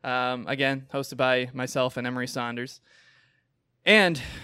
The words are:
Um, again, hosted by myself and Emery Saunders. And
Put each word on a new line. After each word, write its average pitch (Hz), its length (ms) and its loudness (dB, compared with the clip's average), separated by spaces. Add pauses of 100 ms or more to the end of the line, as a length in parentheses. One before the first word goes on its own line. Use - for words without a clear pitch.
Um, 127 460 -2
again, 135 440 -2
hosted 139 240 -6
by 127 360 2
myself 127 440 -2
and 123 120 -4
Emery 127 180 -4
Saunders. 120 540 -8 (1040)
And 185 340 6 (240)